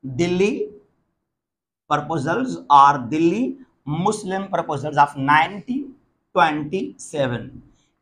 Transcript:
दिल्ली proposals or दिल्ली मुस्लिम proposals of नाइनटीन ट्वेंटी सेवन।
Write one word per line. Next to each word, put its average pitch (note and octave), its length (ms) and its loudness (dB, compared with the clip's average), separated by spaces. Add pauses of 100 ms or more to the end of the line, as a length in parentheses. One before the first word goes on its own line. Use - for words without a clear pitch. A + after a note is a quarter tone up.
दिल्ली F3+ 760 -2 (1120)
proposals D#3+ 600 -2 (180)
or C#3+ 260 8
दिल्ली E3 600 0 (300)
मुस्लिम F#3+ 560 -4
proposals D#3 520 -6
of C#3+ 120 4 (100)
नाइनटीन F3 800 -2 (380)
ट्वेंटी D#3+ 680 -2
सेवन। B2 640 -6 (380)